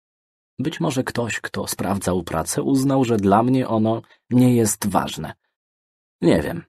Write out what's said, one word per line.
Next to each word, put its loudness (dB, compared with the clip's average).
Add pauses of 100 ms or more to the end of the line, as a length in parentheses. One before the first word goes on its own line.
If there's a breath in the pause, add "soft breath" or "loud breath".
(600)
Być -4
może -2
ktoś, -6
kto -8
sprawdzał -2
pracę, -4
uznał, 2
że 2
dla 4
mnie 2
ono 0 (280 soft breath)
nie 4
jest 0
ważne. -4 (880)
Nie 4
wiem, -8